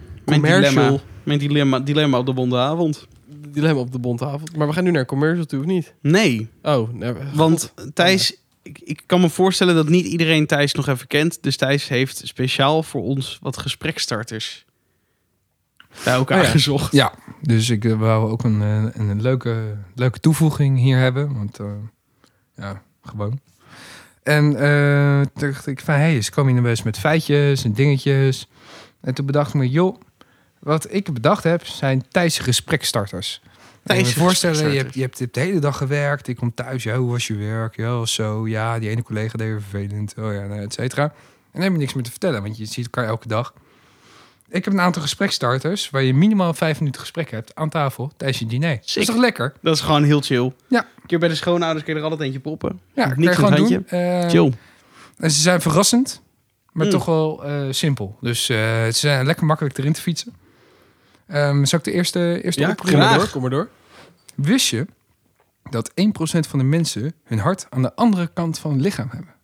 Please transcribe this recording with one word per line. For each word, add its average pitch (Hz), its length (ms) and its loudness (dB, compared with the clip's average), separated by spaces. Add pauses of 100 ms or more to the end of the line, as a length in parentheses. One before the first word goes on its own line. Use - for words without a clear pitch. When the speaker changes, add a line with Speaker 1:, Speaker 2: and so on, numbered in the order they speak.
(260)
Speaker 1:
Commercial. 151 480 4
Speaker 2:
dilemma. 139 260 4 (240)
Mijn 147 160 0
dilemma, 139 400 2
dilemma 143 380 2
op 123 80 0
de 131 80 -2
bonte 127 240 0
avond. 156 500 0 (200)
Speaker 1:
Dilemma 147 520 0
op 123 120 -4
de 131 80 -6
bonte 123 260 -4
avond. 151 320 -10
Maar 151 100 0
we 147 60 -2
gaan 180 100 0
nu 180 80 4
naar 139 140 2
commercial 156 400 0
toe, 139 140 -4
of 139 60 -4
niet? 180 360 -2
Speaker 2:
Nee. 143 480 2 (120)
Speaker 1:
Oh, 120 320 0
nou, 117 220 -6 (180)
Speaker 2:
Want 160 420 2
Speaker 1:
god. - 200 -14
Speaker 2:
Thijs, 185 420 2 (240)
ik, - 220 -20
ik - 220 -10
kan 180 160 4
me 175 80 4
voorstellen 185 460 2
dat 156 140 2
niet 175 160 4
iedereen 160 420 2
Thijs 143 260 2
nog 139 140 -2
even 131 200 -4
kent. 156 360 0
Dus 139 140 -2
Thijs 139 300 0
heeft 131 360 -2
speciaal 139 600 0
voor 127 200 -8
ons 131 380 -4
wat 135 160 -8
gesprekstarters - 1080 -6 (1400)
bij 123 100 2
elkaar 131 260 2
Speaker 1:
Oh 180 40 6
ja. - 60 4
Speaker 2:
gezocht. 139 420 2
Speaker 3:
Ja, 139 220 4 (280)
dus 117 280 2
ik, 110 160 0
eh, 113 140 2
wou 110 320 2
ook 113 120 -4
een, 107 180 2
eh, 107 220 2 (100)
een, 107 160 -2
een 101 120 0
leuke, 113 560 -2 (180)
leuke 123 240 0
toevoeging 147 600 2
hier 131 180 4
hebben. 131 360 2
Want, 104 260 -6
eh, 104 60 -8 (880)
ja, 98 260 -12 (220)
gewoon. 107 360 -6 (840)
En, 147 320 4
eh, 143 680 4 (120)
toen 147 180 -2
dacht 135 160 -8
ik 135 120 -6
van, - 160 -2
"Hey, 143 260 4
ze - 100 -4
komen 139 200 2
hier 123 100 4
nou 120 120 4
best 110 120 -2
met 110 140 -2
feitjes 143 640 2
en 110 100 0
dingetjes." 135 760 2 (540)
En 131 120 -4
toen 139 120 -4
bedacht 143 220 0
ik - 60 -12
me, 131 160 2
"Joh, 170 300 0 (600)
wat - 340 -2
ik 185 200 -4
bedacht 131 300 2
heb, 165 220 0
zijn 135 440 -2
Thijs 175 300 0
gesprekstarters." - 1000 -4 (420)
Speaker 2:
Thijs - 160 0
Speaker 3:
Ik 123 60 2
kan 123 100 0
me - 40 -4
voorstellen, 175 380 2
je 151 60 0
hebt, 151 80 2
Speaker 2:
gesprekstarters. 135 240 -2
Speaker 3:
je 131 60 -4
hebt, 127 160 -6
je 131 60 -4
hebt 120 100 -8
de 123 80 -2
hele 185 180 0
dag 143 180 0
gewerkt. 143 500 -2
Je 123 80 -4
komt 117 200 -4
thuis, 127 280 -8
"Ja, 113 140 -2
hoe 127 140 0
was 120 160 -4
je 110 80 -4
werk? 110 400 -6
Ja, 113 220 -4
was 113 160 -2
zo. 110 340 -4
Ja, 113 320 -2
die 107 100 -4
ene 117 140 -4
collega 110 340 -6
deed 110 100 -4
weer 107 140 -4
vervelend. 101 580 -6
Oh 110 140 -4
ja, 101 120 -6
nou, 101 160 -8
et 104 120 -10
cetera." 127 300 -4
En 151 100 -4 (380)
dan - 100 -6
heb 190 100 0
je 175 60 0
niks 139 160 -2
meer 131 100 -4
te 117 80 -8
vertellen, 139 300 -2
want 107 160 -8
je 107 80 -10
ziet 123 200 -8
elkaar 120 200 -4
elke 113 220 -4
dag. 113 260 -4 (960)
Ik 185 160 -2
heb 202 80 0
een 196 80 2
aantal 180 200 2
gesprekstarters 147 880 -2
waar 135 140 0
je 131 100 2
minimaal 185 400 4
vijf 156 260 -2
minuten 143 220 -4
gesprek - 300 -8
hebt 110 240 -12
aan 156 140 -4
tafel 143 480 -4
tijdens 139 220 -4
je 117 60 -6
diner. 131 300 -2
Dat - 100 -10
is - 60 -8
Speaker 2:
Sick. - 140 0
Speaker 3:
toch 226 100 0
lekker? 226 460 0
Speaker 2:
Dat 160 140 2
is - 60 -2
gewoon 147 220 4
heel 147 180 4
chill. 127 300 0 (160)
Speaker 3:
Ja. 240 120 2 (220)
Speaker 2:
Een - 60 -20
keer 170 120 0
bij 170 100 2
de 165 60 -2
schoonouders 165 500 0
kun 160 80 -4
je 156 60 -4
er 151 60 -6
al 156 60 -2
het 156 100 -6
eentje 135 180 -4
poppen. 156 400 -8 (140)
Speaker 3:
Ja, 254 140 0
Speaker 2:
Niks 127 80 -2
Speaker 3:
kan 147 80 2
je 175 60 6
Speaker 2:
aan 180 60 4
Speaker 3:
gewoon 208 160 4
Speaker 2:
het - 80 6
Speaker 3:
doen. 208 120 4 (180)
Speaker 2:
handje. 180 80 -4
Speaker 3:
Ehm, 175 320 0
Speaker 2:
Chill. 170 240 4 (640)
Speaker 3:
en 160 140 0
ze 147 100 0
zijn 175 200 2
verrassend, 202 600 2 (500)
maar 160 140 -2
Speaker 2:
Mm. 208 60 2
Speaker 3:
toch 151 140 0
wel, 156 400 0
eh, 143 240 -4
simpel. 127 520 -2
Dus, 117 280 -2
eh, 120 80 0 (280)
ze 113 60 0
zijn 135 340 0
lekker 160 200 0
makkelijk 151 320 -2
erin 143 160 0
te - 80 -6
fietsen. - 320 -6 (920)
Ehm, 143 380 2
zal 165 140 0
ik - 60 -10
de - 60 -6
eerste, 175 520 -2
eerste 165 180 -4
Speaker 2:
Ja, 165 80 0
Speaker 3:
oproep 190 220 -4
doen? 147 80 6
Speaker 2:
graag. 208 100 4
Speaker 1:
Kom - 60 4
maar 151 40 4
door, 208 120 0
kom 135 100 -6
maar 127 80 -2
door. 147 200 -4 (640)
Speaker 3:
Wist 175 320 2
je 120 180 -2 (840)
dat 113 240 -6
één 202 180 2
procent 160 360 -2
van 143 120 -2
de 131 60 2
mensen 151 480 0 (100)
hun 113 160 -2
hart 175 300 -2
aan 131 120 -2
de 180 140 -2
andere 196 380 2
kant 170 260 -4
van 151 120 -4
het 131 100 0
lichaam 165 300 -2
hebben? - 220 -14 (100)